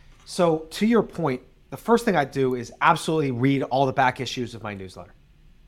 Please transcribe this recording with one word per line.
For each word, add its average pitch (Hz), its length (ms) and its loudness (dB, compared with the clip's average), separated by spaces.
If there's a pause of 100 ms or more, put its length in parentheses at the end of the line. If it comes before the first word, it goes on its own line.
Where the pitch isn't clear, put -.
(240)
So 165 460 0
to - 160 -2
your 226 160 4
point, 139 380 -4 (300)
the 135 60 -12
first 233 280 2
thing 202 100 2
I 147 120 2
do 131 280 0
is 117 260 -8
absolutely 156 520 2
read 131 320 2
all 135 220 0
the 131 60 0
back 127 280 0
issues 120 340 -8
of 101 80 -16
my 104 120 -8
newsletter. 95 400 -16 (540)